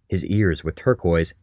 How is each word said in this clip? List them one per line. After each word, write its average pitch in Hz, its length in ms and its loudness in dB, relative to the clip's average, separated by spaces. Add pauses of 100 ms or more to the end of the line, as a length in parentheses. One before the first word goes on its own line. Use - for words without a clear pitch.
His 90 180 -2
ears 95 360 0
were 80 100 -4
turquoise, 85 600 0 (100)